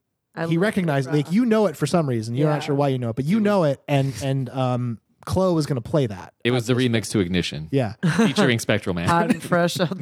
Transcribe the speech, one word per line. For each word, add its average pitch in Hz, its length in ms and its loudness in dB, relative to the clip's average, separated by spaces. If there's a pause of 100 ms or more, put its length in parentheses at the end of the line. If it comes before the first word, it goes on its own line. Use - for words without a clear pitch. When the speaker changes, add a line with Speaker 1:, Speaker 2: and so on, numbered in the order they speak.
(360)
Speaker 1:
I 165 120 -6
Speaker 2:
he 165 100 0
Speaker 1:
love 165 60 2
Speaker 2:
recognized, 160 460 0
Speaker 1:
it, 143 40 -8
Speaker 2:
like, 147 140 0
Speaker 1:
bruh. 160 60 -6
Speaker 2:
you 233 120 4
know 214 220 2
it 156 100 -4
for - 80 -4
some 160 220 2
reason. 117 280 -2
You're 147 120 2
Speaker 1:
Yeah. 151 60 2
Speaker 2:
not 147 100 -2
sure 147 120 -2
why 143 140 2
you 131 100 0
know 120 100 -4
it, 113 60 -4
but 135 100 -4
you 190 140 2
know 202 240 2
it, 143 240 0
and, 135 260 2 (100)
and, 135 260 -2
um, 123 500 -2 (260)
Chloe 185 300 0
was 156 100 0
gonna 131 160 -4
play 143 240 0
that. 92 380 -10
Speaker 3:
It 117 80 2
was 123 160 0
the 123 80 2
remix 117 340 2
to 113 100 2
Ignition. 85 520 0
Speaker 2:
Yeah. 127 220 0 (100)
Speaker 1:
<laughs> 160 140 0
Speaker 3:
Featuring 160 420 2
Spectral 104 340 0
Man. 87 140 -2
Speaker 1:
Hot 170 240 2
and 165 100 -2
fresh 175 380 0
out 185 220 -2